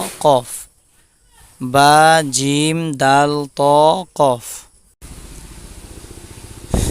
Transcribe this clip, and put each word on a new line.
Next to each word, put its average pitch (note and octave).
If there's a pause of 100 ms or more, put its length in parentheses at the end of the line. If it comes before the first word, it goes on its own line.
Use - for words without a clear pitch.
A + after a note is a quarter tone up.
(200)
কফ। C3 (1160)
বা, D3+
জিম, D3+
দাল, C#3+ (100)
ত, C#3+ (540)
কফ। C3 (2500)